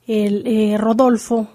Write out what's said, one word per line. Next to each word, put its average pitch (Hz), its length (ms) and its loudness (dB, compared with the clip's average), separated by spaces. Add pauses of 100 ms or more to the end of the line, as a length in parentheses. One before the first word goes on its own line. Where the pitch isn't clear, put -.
el, 208 400 -2
eh, 214 320 0
Rodolfo, 226 760 0